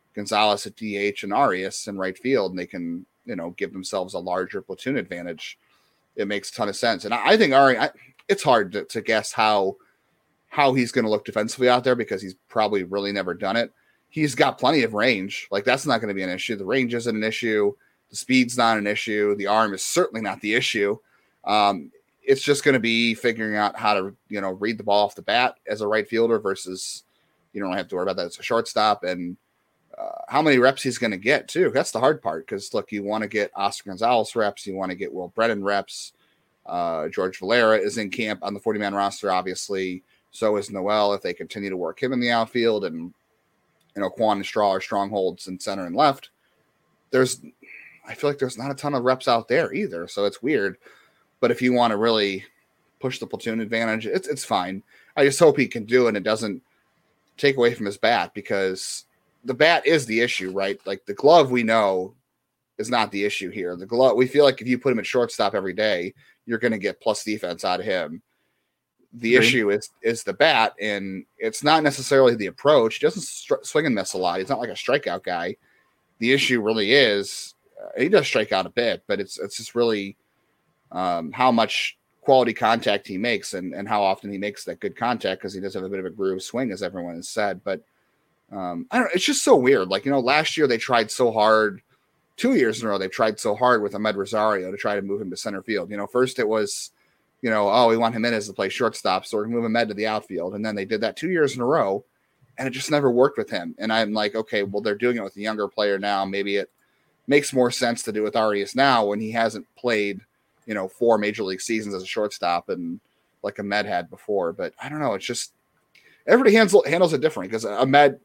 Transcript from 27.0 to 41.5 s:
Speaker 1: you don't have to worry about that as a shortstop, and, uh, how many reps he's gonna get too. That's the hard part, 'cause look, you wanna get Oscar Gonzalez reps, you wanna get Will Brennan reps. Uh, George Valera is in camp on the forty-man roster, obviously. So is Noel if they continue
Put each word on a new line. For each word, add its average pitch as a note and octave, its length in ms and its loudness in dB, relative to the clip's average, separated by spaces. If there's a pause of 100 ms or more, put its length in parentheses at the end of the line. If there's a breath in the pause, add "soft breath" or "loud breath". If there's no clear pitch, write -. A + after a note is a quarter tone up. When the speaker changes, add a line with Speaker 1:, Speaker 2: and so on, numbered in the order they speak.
Speaker 1:
you G2+ 80 -8
don't F#2 100 -4
have F#2 160 -4
to F#2+ 80 -8
worry F2+ 60 -2
about F#2 140 -4
that F2+ 100 -4
as F2 120 -14
a - 40 -16
shortstop, A2 600 0
and, F2+ 340 -6 (600)
uh, - 300 -12
how C#3 120 2
many D3+ 180 6
reps C3 240 4
he's B2 160 -4
gonna A2 180 -2
get A#2 320 0
too. E3 220 0
That's C3 200 -2
the - 100 -6
hard D3+ 220 2
part, D#2+ 240 -6
'cause G2+ 280 -8
look, G#2 180 -4
you G#2 100 -4
wanna G#2+ 240 -2
get G#2 300 -2
Oscar G2 340 -4
Gonzalez A2 460 0
reps, G#2 300 -2
you G2 80 -8
wanna F#2 200 -6
get F#2 180 -8
Will F2+ 160 -8
Brennan A2+ 360 0
reps. G2 480 -4 (520)
Uh, E2 440 -4
George F#2 300 -4
Valera A2 380 4
is G#2 220 -2
in G#2 120 -6
camp G#2+ 320 -6
on G2+ 120 -6
the G2+ 60 -10
forty-man G#2 340 -4
roster, G2+ 360 -2
obviously. F#2 720 -4 (280)
So G#2+ 260 0
is G2+ 140 -4
Noel G2+ 420 0
if G2 100 -4
they F2+ 120 -6
continue G2 360 -10